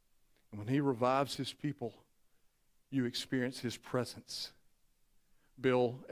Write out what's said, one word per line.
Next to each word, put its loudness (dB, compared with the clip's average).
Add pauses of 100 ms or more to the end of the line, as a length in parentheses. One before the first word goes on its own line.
(520)
And -12
when -8
he 2
revives 2
his -6
people, -6 (960)
you 2
experience -2
his -4
presence. -6 (1080)
Bill 4 (140)